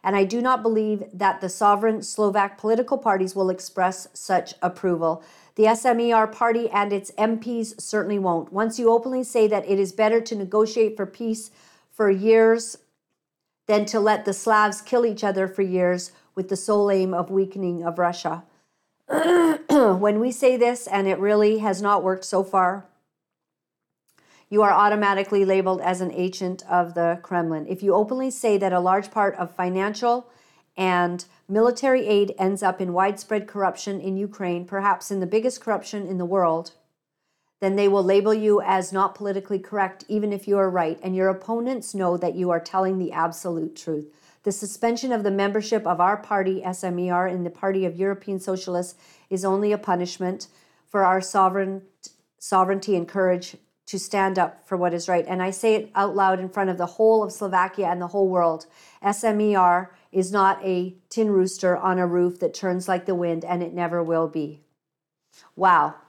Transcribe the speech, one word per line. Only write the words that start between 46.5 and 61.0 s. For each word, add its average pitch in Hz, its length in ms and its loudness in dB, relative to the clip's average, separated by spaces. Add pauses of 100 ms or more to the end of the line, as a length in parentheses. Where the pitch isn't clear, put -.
S 185 220 -8
M 175 140 -4
E 180 120 -2
R, 180 160 0
in 180 160 -4
the 175 80 -6
Party 190 360 -2
of 170 100 -6
European 196 420 -4
Socialists 185 560 -6 (360)
is 190 140 -4
only 202 280 0
a 208 60 0
punishment 180 680 -4 (400)
for 196 180 0
our 185 160 4
sovereign, 190 640 0 (560)
sovereignty 196 560 0
and 170 140 -2
courage 180 480 -2 (300)
to 196 120 -8
stand 190 400 -2
up 170 300 -2
for 196 80 -4
what 175 160 0
is 170 160 -6
right. 175 180 2
And 185 160 -4
I 185 80 -2
say 214 240 2
it 214 200 -4
out 202 200 0
loud 190 240 2
in 185 100 -6
front 190 220 -2
of 180 80 -4
the 175 80 -2
whole 220 380 4
of 190 80 -8
Slovakia 190 540 -2
and 175 140 -2
the 175 80 -6
whole 196 200 0
world. 170 380 0 (360)
S 202 220 -2
M 214 160 2
E 208 160 2
R 180 340 4 (220)
is 185 180 0
not 196 340 2
a 185 300 -2 (140)